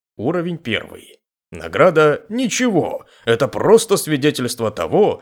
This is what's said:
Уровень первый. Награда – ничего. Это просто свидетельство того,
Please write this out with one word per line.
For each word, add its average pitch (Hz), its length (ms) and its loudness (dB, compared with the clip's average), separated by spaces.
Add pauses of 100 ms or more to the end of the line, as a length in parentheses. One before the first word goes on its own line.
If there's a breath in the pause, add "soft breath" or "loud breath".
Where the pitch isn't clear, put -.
(180)
Уровень 165 400 -4
первый. - 600 -8 (320)
Награда – 143 800 2
ничего. 214 760 -2 (200 soft breath)
Это 117 220 2
просто 190 480 2
свидетельство 131 760 -2
того, 107 500 0